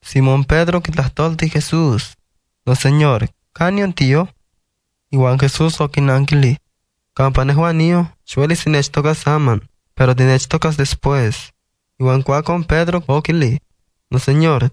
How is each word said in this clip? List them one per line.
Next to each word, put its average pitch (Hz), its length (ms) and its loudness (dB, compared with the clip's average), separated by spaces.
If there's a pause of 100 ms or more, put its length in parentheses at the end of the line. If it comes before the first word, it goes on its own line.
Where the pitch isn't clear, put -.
Simón 135 420 0
Pedro 170 360 0
kitlahtolti 160 680 -4
Jesús, 151 640 -2 (520)
"No, 127 80 2
Señor, 139 460 2 (320)
¿kanion 190 400 -2
tio?" 151 360 0 (840)
Iwan 131 280 0
Jesús 156 420 -2
okinankili, 139 800 2 (560)
"Kampa 135 300 0
nejuan 160 340 0
nio, 170 220 2 (240)
xuelis 151 400 -2
tinechtokas 147 640 0
aman, 143 420 0 (280)
pero 127 180 2
tinechtokas 135 640 0
después." 139 580 -2 (680)
Iwan 131 220 2
kuakon 160 420 -2
Pedro 170 420 0
okili, 151 520 0 (520)
"No, 127 80 0
Señor, 139 540 2